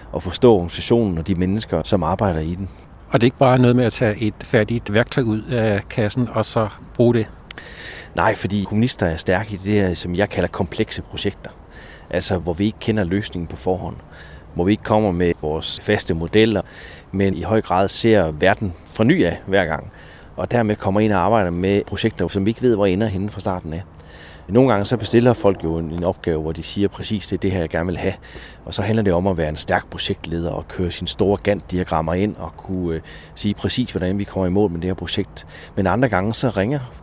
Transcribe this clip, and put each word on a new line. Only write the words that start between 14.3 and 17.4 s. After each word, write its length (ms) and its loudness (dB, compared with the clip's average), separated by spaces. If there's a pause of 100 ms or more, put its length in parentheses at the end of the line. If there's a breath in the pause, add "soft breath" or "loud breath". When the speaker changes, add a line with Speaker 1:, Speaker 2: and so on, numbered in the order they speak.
Speaker 1:
Hvor 80 0
vi 80 4
ikke 120 0
kommer 280 2
med 300 2
vores 380 -4
faste 340 0
modeller, 480 2 (500 loud breath)
men 220 2
i 80 -4